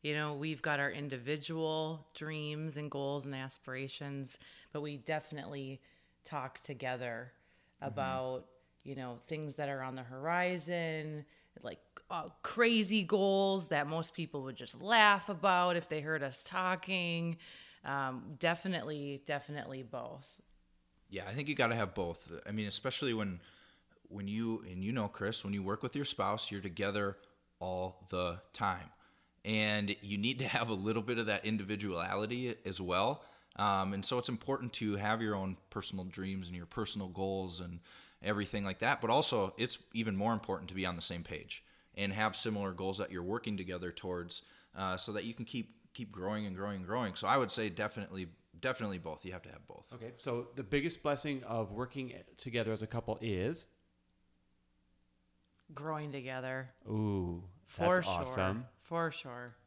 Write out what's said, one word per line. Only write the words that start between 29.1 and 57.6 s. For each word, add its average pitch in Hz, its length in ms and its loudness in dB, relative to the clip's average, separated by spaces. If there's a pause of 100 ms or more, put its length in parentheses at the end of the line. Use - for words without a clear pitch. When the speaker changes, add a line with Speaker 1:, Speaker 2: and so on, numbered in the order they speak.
Speaker 2:
And 107 600 2
you 101 160 -2
need 123 220 2
to 131 80 0
have 117 200 2
a 110 60 0
little 107 260 2
bit 113 160 0
of 113 100 0
that 104 200 0
individuality 104 1080 0 (120)
as 92 120 -4
well. 92 460 2 (320)
Um, 98 380 4
and 98 100 -2
so 127 120 2
it's 123 120 0
important 120 460 -2
to 107 220 0
have 107 240 2
your 107 140 2
own 95 220 0 (140)
personal 95 340 -4
dreams 95 420 -4
and 90 100 -8
your 87 100 -8
personal 101 420 -4
goals 95 500 -2
and 87 220 -8 (420)
everything 101 420 0
like 95 140 -2
that. 131 220 2
But 113 100 2
also, 117 480 4
it's - 180 0 (160)
even 110 240 0
more 107 160 4
important 98 360 -2
to 92 60 -10
be 92 120 2
on 90 80 0
the 82 80 -4
same 87 220 -4
page - 400 -10 (320)
and 98 160 2
have 107 240 2
similar 101 360 0
goals 95 260 -2
that 101 120 -2
you're 87 140 -4
working 104 320 -2
together 90 340 -4
towards, 87 520 -6 (360)
uh, 92 180 0
so 104 160 -4
that 104 120 -2
you 113 100 -6
can 113 100 -6
keep, 117 300 -4 (200)
keep 104 180 -8
growing 104 340 -2
and 95 80 -4
growing 98 220 -2
and 92 100 -6
growing. 107 300 0
So - 100 -2
I 120 100 6
would 123 140 4
say 110 180 0
definitely, 95 600 -4 (320)
definitely 113 380 0
both. 82 260 -8
You 92 80 -6
have 90 100 -8
to - 80 -16
have - 160 -18
both. - 180 -16 (100)
Speaker 3:
Okay, 117 220 -10
so 120 380 -2
the 135 80 -6
biggest 143 400 2
blessing 143 400 0
of 110 300 0
working 123 420 -4 (240)
together 113 340 0
as 110 100 0
a 107 40 -2
couple 113 340 -2
is? 110 460 2 (2000)
Speaker 1:
Growing 151 360 -2
together. 131 600 -4 (180)
Speaker 3:
Ooh, 98 560 2 (220)